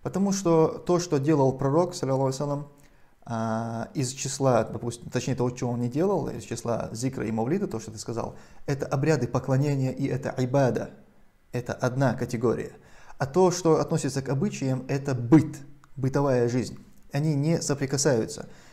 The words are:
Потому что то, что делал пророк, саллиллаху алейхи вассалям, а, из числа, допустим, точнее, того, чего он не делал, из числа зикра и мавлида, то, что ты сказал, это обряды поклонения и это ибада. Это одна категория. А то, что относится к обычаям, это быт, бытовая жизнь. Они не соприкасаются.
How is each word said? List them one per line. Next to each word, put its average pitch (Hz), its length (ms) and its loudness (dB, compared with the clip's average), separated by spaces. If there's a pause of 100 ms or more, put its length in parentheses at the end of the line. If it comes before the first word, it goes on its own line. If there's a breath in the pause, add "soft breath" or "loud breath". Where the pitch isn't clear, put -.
Потому 196 300 0
что 165 360 4
то, 175 320 0
что 170 200 0
делал 139 340 4
пророк, 147 420 2
саллиллаху 135 300 0
алейхи 131 160 -2
вассалям, 143 260 -4 (600 soft breath)
а, 113 680 -4
из 127 180 -4
числа, 131 520 2
допустим, 120 460 -8
точнее, 127 260 -2
того, 123 160 0
чего 123 200 -4
он 120 100 -2
не 120 80 -2
делал, 156 400 0
из 117 140 -10
числа - 480 -4
зикра 127 340 -4
и 110 60 -2
мавлида, 127 360 -2
то, 113 120 -6
что 107 120 -12
ты 110 60 -14
сказал, 113 380 -6 (300 loud breath)
это 139 200 -2
обряды 139 420 0
поклонения 135 640 0
и 135 160 -4
это - 300 -4
ибада. 127 540 2 (600)
Это 120 220 -6
одна 127 400 0
категория. 117 600 -2 (440 loud breath)
А 139 80 -2
то, 180 240 4
что 165 300 4
относится 147 420 -2
к 135 80 -8
обычаям, 135 600 -2
это 139 260 -2
быт, 120 420 6 (380)
бытовая 127 540 2
жизнь. 120 280 -2 (360)
Они 156 200 0
не 151 280 2
соприкасаются. 135 840 0 (260 loud breath)